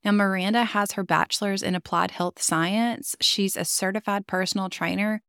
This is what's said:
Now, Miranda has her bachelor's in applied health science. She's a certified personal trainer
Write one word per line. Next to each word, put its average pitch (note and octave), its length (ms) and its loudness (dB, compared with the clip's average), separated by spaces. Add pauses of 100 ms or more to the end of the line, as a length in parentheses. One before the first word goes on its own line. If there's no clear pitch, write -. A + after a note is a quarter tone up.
Now, G#3 80 2
Miranda G3+ 540 2
has G#3 260 0
her F#3+ 140 -4
bachelor's G3 580 0
in F#3 100 0
applied F3+ 380 0
health F3 300 -4
science. G#3 800 0
She's - 340 2
a - 80 -2
certified G3+ 640 -2
personal F#3 400 -2
trainer G3 600 -2